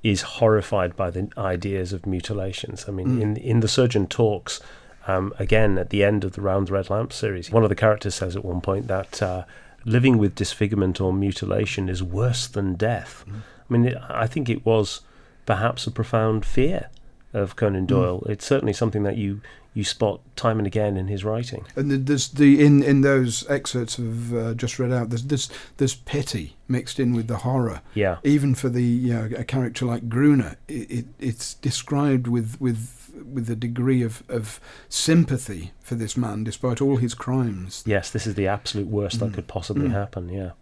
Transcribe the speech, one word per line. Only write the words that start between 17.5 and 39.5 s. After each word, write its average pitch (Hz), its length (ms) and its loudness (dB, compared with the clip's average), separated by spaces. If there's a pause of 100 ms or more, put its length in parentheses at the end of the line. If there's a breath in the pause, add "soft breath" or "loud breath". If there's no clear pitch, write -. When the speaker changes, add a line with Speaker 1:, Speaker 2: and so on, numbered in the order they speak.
Speaker 1:
Conan 98 300 0
Speaker 2:
Mm. 87 40 -4
Speaker 1:
Doyle. 90 400 0
It's 104 160 -6
certainly 135 280 2
something 104 320 0
that 101 120 -2
you, 101 240 -4 (340 loud breath)
you 107 100 -4
spot - 360 -2 (160)
time 110 220 0
and 104 80 0
again 104 320 0
in 92 100 -4
his 98 160 -4
writing. 113 400 -6 (100)
Speaker 2:
And 151 160 -2
the, 139 60 2
there's 135 320 0
the, 143 340 8
in, 143 200 10
in 139 180 6
those 135 480 2
excerpts 127 480 -2
of, 117 380 -4
uh, 113 180 -2
just - 260 -4
read 127 140 0
out, 120 160 0
there's, 120 160 -4
there's, 139 240 -2 (300 loud breath)
there's 131 160 2
pity - 640 -6 (120)
mixed 127 320 -2
in 123 140 2
with 113 140 -2
the 113 100 -4
horror. 120 420 -2 (140)
Speaker 1:
Yeah. 95 280 0
Speaker 2:
Even 139 320 4
for 131 140 -2
the, 123 140 0
you 120 320 2
know, 110 200 -2
a 139 100 -6
character 127 420 -2
like 117 240 -4
Gruner, 127 460 4 (120)
it, 120 220 -8
it, 120 160 -6 (120)
it's - 360 -6
described 139 720 0
with, 117 340 -2
with, 117 500 -6 (140)
with 123 240 -8
a 113 80 -4
degree 120 460 0
of, 117 260 -6
of 110 320 -8 (300 loud breath)
sympathy 123 880 0
for - 140 -8
this 113 240 -4
man, 110 260 -4
despite 117 380 -4
all 139 160 2
his 117 160 0
crimes. 113 720 -4
Speaker 1:
Yes, 101 240 0
this 110 160 -4
is 104 80 -4
the 98 140 0
absolute 101 400 -4
worst 104 320 -2
that 110 100 -2
Speaker 2:
Mm. 98 40 -10
Speaker 1:
could 104 140 -8
possibly 95 400 -2